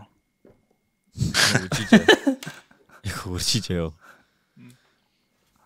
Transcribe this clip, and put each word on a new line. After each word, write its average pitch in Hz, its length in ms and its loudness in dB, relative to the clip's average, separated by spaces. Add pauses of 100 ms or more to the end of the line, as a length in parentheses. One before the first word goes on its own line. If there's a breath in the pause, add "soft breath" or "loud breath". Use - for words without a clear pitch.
(1160)
No, - 480 0
určitě. 117 420 2 (460)
<laughs> - 520 -20
Jako 92 260 -10
určitě 90 440 -4
jo. 82 180 -4 (1700 soft breath)